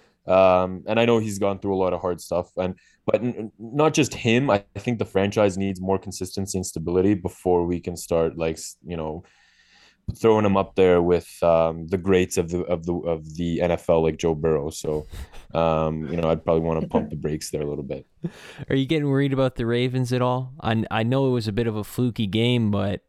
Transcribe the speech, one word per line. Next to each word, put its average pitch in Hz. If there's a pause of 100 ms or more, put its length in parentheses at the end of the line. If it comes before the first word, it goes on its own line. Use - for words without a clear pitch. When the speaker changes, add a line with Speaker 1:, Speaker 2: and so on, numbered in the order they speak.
(280)
Speaker 1:
Um, 92
and 110
I 120
know 117
he's 107
gone 101
through 101
a 95
lot 90
of 87
hard 90
stuff, 87
and, 90 (320)
but 104
n-, 123
n-, 107
not 143
just 147
him. 120
I 101 (160)
think 110
the 104
franchise 98
needs 98
more 95
consistency 95
and 92
stability 92
before 87
we 87
can 87
start, 82
like, 82
s-, -
you 87
know, 80 (960)
throwing 107
him 98
up 95
there 90
with, 85 (120)
um, 82
the 92
greats 92
of 85
the, 90
of 87
the, 87
of 80
the 85
N 87
F 85
L, 82
like 80
Joe 82
Burrow. 76
So, 76 (480)
um, 80
you 82
know, 82
I'd 80
probably 82
wanna 80
pump 76
the 76
brakes 76
there 73
a 73
little 71
bit. 69 (640)
Speaker 2:
Are 135
you 135
getting 151
worried 139
about 131
the 117
Ravens 123
at 123
all? 127
I, 113
I 113
know 131
it 127
was 117
a 110
bit 113
of 107
a 104
fluky 120
game, 113
but, 98